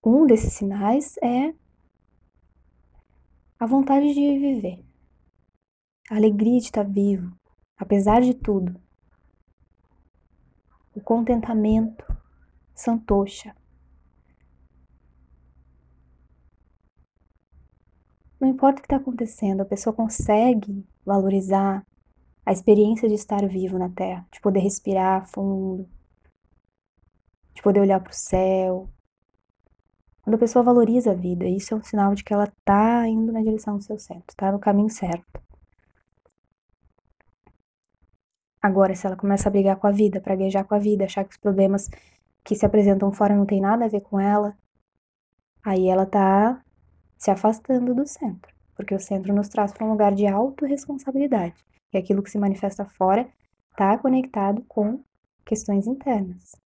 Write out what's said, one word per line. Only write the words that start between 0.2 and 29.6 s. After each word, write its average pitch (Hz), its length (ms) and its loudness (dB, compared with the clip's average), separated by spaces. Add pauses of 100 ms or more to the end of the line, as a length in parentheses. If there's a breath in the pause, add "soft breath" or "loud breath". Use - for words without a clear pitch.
desses 226 280 4
sinais 208 640 -2
é 262 360 -2 (2000)
a 226 60 -2
vontade 277 460 2
de 285 260 2
viver, 240 460 -4 (1300)
a 214 60 -4
alegria 214 440 4
de 233 100 -14
tá 214 120 -2
vivo, 196 520 -2 (440)
apesar 208 420 2
de 254 140 2
tudo. 185 440 -4 (2250)
O - 60 -14
contentamento, 226 1040 0 (720)
santosha. 208 840 -4 (4000)
Não 262 100 2
importa 269 320 2
o - 20 -20
que - 60 -20
tá 277 80 0
acontecendo, 226 680 -4
a - 20 -2
pessoa 202 320 -4
consegue 214 880 0 (180)
valorizar 196 800 0 (600)
a 202 80 -2
experiência 214 560 2
de 208 60 0
estar 202 340 -4
vivo 185 300 -6
na 180 100 -4
Terra, 180 420 -8
de - 120 -20
poder 196 180 0
respirar 190 680 0
fundo, 190 600 -6 (1700)
de - 80 -20
poder 202 180 4
olhar 196 200 4
pro 190 120 -20
céu. 185 760 -2 (1300)